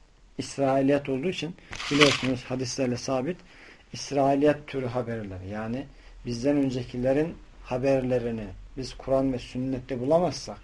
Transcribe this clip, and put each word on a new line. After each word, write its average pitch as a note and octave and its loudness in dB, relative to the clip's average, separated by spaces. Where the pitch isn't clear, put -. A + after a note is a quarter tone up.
İsrailiyet C#3 2
olduğu C3+ -2
için F3 -6
biliyorsunuz C3 4
hadislerle B2+ -2
sabit C3+ -2
İsrailiyet C#3+ 2
türü C3 -4
haberleri, A2 -4
yani A2+ -4
bizden B2 2
öncekilerin C3 0
haberlerini B2 0
biz B2+ -8
Kur'an C3+ 2
ve B2+ -2
sünnette B2+ -4
bulamazsak, C#3+ 2